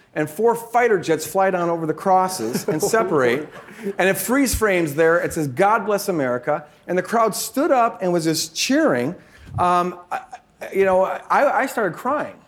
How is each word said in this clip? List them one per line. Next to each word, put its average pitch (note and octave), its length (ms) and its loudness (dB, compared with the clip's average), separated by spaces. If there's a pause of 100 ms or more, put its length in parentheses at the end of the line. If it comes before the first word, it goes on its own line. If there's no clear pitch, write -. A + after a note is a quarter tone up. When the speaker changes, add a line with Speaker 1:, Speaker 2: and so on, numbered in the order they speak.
(140)
Speaker 1:
and D3+ 160 -4
four A3+ 240 0
fighter A3+ 460 0
jets - 260 -2
fly F#3+ 240 0
down F3 200 0
over E3+ 160 -2
the D#3 80 -2
crosses F#3 720 0
and D#3 160 -2
separate. D3+ 720 2
Speaker 2:
<laughs> - 60 -18 (380)
Speaker 1:
And F#3 120 2
it F#3+ 80 0
freeze C4 360 0
frames F3 420 0
there. E3 260 4
It E3 100 -4
says, D#3 160 -2
"God G3 380 0
bless G3+ 240 -2
America." D3 560 -2 (200)
And F3 120 -2
the F3+ 40 0
crowd A3 320 0
stood - 380 -2
up A#3 300 2
and F3+ 100 0
was E3+ 140 0
just D#3+ 280 -2
cheering. F#3 640 0 (420)
Um, F3+ 400 0 (140)
I, - 80 -6 (540)
you F#3+ 100 2
know, F#3+ 200 4
I, G3 580 0
I C4 40 0
started G#3+ 320 -2
crying. C4 380 -4 (120)